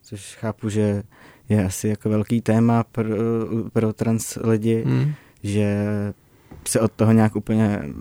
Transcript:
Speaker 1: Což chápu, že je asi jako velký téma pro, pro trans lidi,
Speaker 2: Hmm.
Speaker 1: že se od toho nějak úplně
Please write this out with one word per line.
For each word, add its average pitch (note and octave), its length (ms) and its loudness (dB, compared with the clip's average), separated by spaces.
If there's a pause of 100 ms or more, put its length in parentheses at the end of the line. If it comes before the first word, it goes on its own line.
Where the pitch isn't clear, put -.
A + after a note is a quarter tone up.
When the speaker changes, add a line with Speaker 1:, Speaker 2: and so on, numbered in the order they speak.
Speaker 1:
Což - 380 -16
chápu, A2 280 -6
že G#2 340 0 (460)
je G#2+ 160 4
asi F#2 240 -2
jako G#2+ 200 -2
velký G#2+ 320 0
téma A#2 440 2
pro, A2+ 200 -4 (680)
pro A2 200 2
trans A2+ 500 -2
lidi, A2+ 440 2
Speaker 2:
Hmm. C3 260 0 (300)
Speaker 1:
že G2+ 420 0 (840)
se A2+ 120 0
od A2 120 0
toho A2+ 200 4
nějak A2 240 4
úplně G#2+ 460 0 (180)